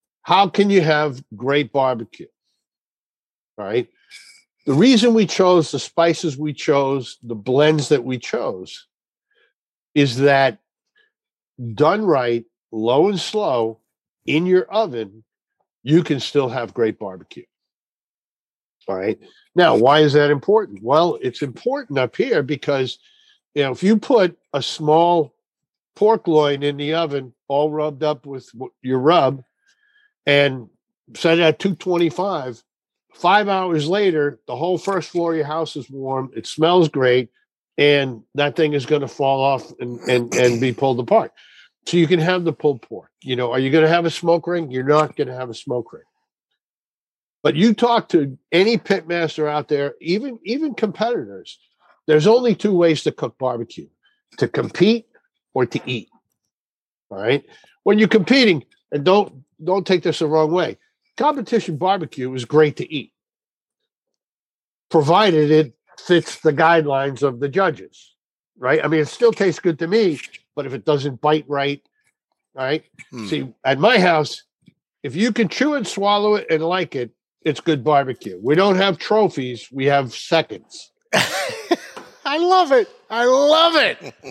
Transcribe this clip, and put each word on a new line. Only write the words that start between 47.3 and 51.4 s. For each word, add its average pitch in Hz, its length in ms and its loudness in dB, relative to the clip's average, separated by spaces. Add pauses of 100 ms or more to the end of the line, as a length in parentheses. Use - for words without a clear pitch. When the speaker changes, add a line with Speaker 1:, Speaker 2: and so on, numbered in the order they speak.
Speaker 1:
But 151 120 0
you 214 180 2
talk 240 360 0
to 139 280 -2 (140)
any 208 260 2
pitmaster 165 720 -4
out 147 200 -4
there, 143 320 -2
even, 220 420 -4
even 269 300 -6
competitors, 165 840 -6 (500)